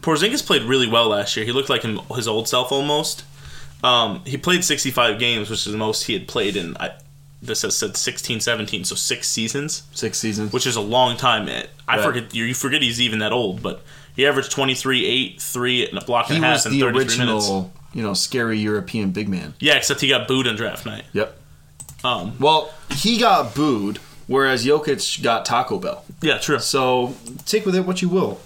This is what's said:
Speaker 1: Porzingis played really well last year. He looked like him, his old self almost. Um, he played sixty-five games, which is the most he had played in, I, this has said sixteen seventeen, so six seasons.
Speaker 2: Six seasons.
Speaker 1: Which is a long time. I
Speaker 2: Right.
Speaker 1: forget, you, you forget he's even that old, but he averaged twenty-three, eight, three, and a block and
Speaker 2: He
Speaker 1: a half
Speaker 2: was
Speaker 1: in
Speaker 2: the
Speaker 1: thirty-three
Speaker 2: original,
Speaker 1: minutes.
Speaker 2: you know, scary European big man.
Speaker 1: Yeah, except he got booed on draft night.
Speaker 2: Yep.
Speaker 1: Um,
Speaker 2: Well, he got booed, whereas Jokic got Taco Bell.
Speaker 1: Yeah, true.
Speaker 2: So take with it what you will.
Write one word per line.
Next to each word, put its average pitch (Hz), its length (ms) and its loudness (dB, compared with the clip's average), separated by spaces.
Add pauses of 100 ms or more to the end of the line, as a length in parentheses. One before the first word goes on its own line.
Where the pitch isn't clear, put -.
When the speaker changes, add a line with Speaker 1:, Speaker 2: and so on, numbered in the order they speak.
Speaker 1:
Porzingis 175 460 2
played 143 160 2
really 127 240 2
well 117 220 4
last 101 280 0
year. 110 100 -2
He 120 60 -2
looked 135 180 0
like 120 120 0
him, 107 160 -2 (160)
his 117 140 -2
old 110 200 -2
self 123 240 0
almost. 147 520 -2 (580)
Um, 113 440 2
he 131 100 -6
played 175 280 2
sixty-five 120 540 2
games, 117 320 0
which 107 160 -4
is 107 60 -4
the 107 60 -4
most 107 260 -2
he - 80 -4
had 95 160 -4
played 104 280 0
in, 85 220 -6
I, - 120 -6 (520)
this - 200 -4
has 104 140 -2
said 101 200 -4
sixteen - 440 -4
seventeen, 107 440 -2
so - 100 -4
six - 340 -4
seasons. 139 640 -4
Speaker 2:
Six - 260 -4
seasons. 107 340 -2
Speaker 1:
Which 123 140 0
is 120 100 0
a 113 60 -2
long 117 340 2
time. 107 320 2
I - 480 -4
Speaker 2:
Right. 107 80 2
Speaker 1:
forget, 120 300 -2
you, 113 100 -2
you 123 100 -2
forget 135 280 0
he's 120 180 0
even 113 200 0
that 107 120 0
old, 104 300 0
but - 200 -6 (320)
he 135 120 4
averaged 135 260 2
twenty-three, 131 540 0
eight, 123 360 -2
three, 123 460 0
and - 100 -8
a - 60 -10
block 120 240 0
and 156 100 2
Speaker 2:
He 160 60 4
Speaker 1:
a - 20 6
half 120 120 4
Speaker 2:
was - 80 0
Speaker 1:
in - 60 0
Speaker 2:
the 139 80 4
Speaker 1:
thirty-three 127 220 4
Speaker 2:
original, 113 600 0
Speaker 1:
minutes. 90 140 -10 (180)
Speaker 2:
you 117 80 -4
know, 101 100 -2
scary 113 460 0
European 104 540 -2
big 104 180 -2
man. 78 280 -6
Speaker 1:
Yeah, 147 180 4
except 135 260 0
he 139 60 2
got 127 200 2
booed 131 180 2
on 110 100 -2
draft 107 280 -6
night. 107 200 -10 (100)
Speaker 2:
Yep. - 240 -2 (680)
Speaker 1:
Um, 113 340 -2
Speaker 2:
Well, 156 320 4 (220)
he 226 260 0
got 165 360 4
booed, 110 440 0 (280)
whereas 131 400 2
Jokic 147 560 2
got 120 240 2
Taco 117 320 0
Bell. - 260 -6 (160)
Speaker 1:
Yeah, 147 160 2
true. 131 220 0
Speaker 2:
So 131 560 2 (320)
take 214 180 0
with 185 100 2
it 185 120 2
what 185 160 -2
you 175 80 2
will. 175 360 0